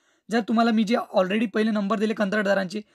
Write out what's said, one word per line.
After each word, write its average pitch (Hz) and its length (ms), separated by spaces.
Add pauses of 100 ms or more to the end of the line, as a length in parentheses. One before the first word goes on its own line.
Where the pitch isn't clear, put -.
(320)
जर 226 80
तुम्हाला 233 320
मी 220 120
जे 220 140
already 208 520
पहिले 220 220
नंबर 208 280
दिले 220 140
कंत्राटदारांचे, 202 680 (140)